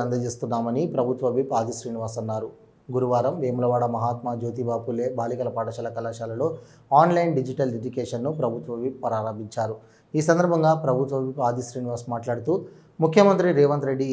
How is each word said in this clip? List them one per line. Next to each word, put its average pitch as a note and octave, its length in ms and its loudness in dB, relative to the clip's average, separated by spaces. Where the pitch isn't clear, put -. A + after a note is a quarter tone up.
అందజేస్తున్నామని A#2+ 760 -2
ప్రభుత్వ B2+ 420 0
విప్ C3+ 220 0
ఆది A2+ 200 -2
శ్రీనివాస్ A2+ 440 -8
అన్నారు. A2 260 -6
గురువారం B2 480 2
వేములవాడ B2 420 2
మహాత్మా A#2 460 -2
జ్యోతిబా A#2 460 -4
పూలే A#2+ 200 -2
బాలికల A#2+ 400 -4
పాఠశాల A2+ 400 -6
కళాశాలలో A2+ 500 -4
ఆన్‌లైన్ E3+ 380 4
డిజిటల్ B2+ 400 -2
ఎడ్యుకేషన్‌ను B2 600 -4
ప్రభుత్వ A#2 420 -4
విప్ C3+ 220 -6
ప్రారంభించారు. A2 720 -4
ఈ D#3 140 2
సందర్భంగా E3 460 4
ప్రభుత్వ C3+ 300 0
విప్ C3+ 200 -6
ఆది B2 220 -2
శ్రీనివాస్ A#2+ 360 -6
మాట్లాడుతూ, A#2+ 360 -2
ముఖ్యమంత్రి F3+ 540 6
రేవంత్ C#3+ 320 4
రెడ్డి C3+ 240 0